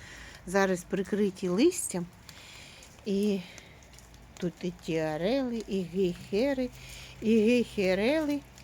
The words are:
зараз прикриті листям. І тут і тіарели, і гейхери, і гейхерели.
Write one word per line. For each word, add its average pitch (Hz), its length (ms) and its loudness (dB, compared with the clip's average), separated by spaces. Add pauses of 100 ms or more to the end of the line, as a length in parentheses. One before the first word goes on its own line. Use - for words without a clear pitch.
(460)
зараз 190 380 2
прикриті 190 640 -2
листям. 185 580 2 (1000)
І 202 340 2 (1000)
тут 170 140 -2 (100)
і 180 100 -4 (120)
тіарели, 180 840 0
і 190 140 -2
гейхери, 196 880 0 (520)
і 226 160 6
гейхерели. 233 1000 4 (240)